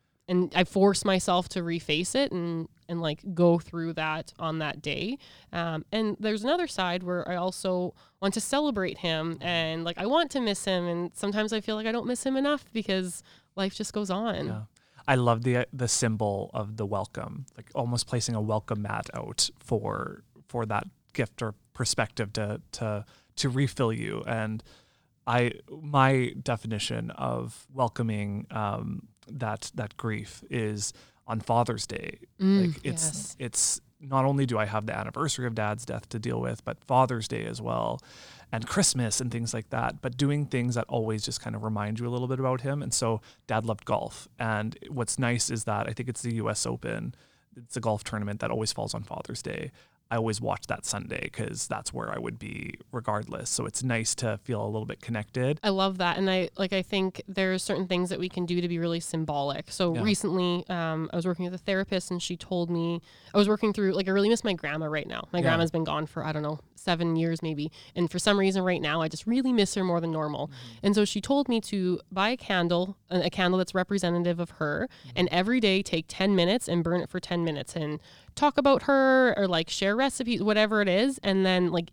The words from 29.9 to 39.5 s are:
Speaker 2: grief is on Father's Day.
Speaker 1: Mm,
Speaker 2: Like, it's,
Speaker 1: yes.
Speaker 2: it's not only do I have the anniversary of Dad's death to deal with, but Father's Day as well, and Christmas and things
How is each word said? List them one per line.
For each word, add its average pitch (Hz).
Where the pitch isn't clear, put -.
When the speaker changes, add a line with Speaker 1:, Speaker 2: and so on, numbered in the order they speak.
Speaker 2:
grief 107
is 107
on 113
Father's 117
Day. -
Speaker 1:
Mm, 196
Speaker 2:
Like, 156
it's, 160
Speaker 1:
yes. 143
Speaker 2:
it's -
not 135
only 139
do 120
I 110
have 107
the 113
anniversary 131
of 113
Dad's 107
death 117
to 117
deal 117
with, 120
but -
Father's 123
Day -
as 120
well, 58
and 110
Christmas 123
and 123
things 117